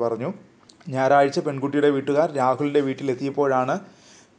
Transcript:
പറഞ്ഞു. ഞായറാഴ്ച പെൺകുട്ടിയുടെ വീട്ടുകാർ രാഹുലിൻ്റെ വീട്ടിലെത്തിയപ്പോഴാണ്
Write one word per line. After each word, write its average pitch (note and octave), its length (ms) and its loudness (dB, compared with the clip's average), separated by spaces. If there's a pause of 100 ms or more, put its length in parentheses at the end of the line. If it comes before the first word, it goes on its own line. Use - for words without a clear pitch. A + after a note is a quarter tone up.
പറഞ്ഞു. A#2 260 -4 (640)
ഞായറാഴ്ച C#3 520 4
പെൺകുട്ടിയുടെ C#3+ 500 0
വീട്ടുകാർ D3 320 0 (100)
രാഹുലിൻ്റെ C#3+ 480 2
വീട്ടിലെത്തിയപ്പോഴാണ് C3+ 880 -2 (640)